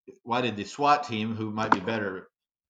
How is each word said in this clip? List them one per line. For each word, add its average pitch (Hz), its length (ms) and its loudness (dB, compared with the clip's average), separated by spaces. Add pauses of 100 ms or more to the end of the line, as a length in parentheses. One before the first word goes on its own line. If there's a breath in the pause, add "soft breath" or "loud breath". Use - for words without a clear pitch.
(240)
why 120 180 0
did 113 140 0
the 101 80 -4
swat - 400 2
team, 110 300 -2
who 110 160 -4
might 107 200 0
be 98 100 4
better 98 480 -4 (420)